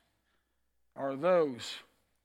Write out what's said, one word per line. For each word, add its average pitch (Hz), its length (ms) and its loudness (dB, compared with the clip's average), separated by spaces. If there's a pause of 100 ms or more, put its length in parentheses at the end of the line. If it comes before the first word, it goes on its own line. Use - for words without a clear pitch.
(960)
are 135 180 -6
those 147 580 2 (520)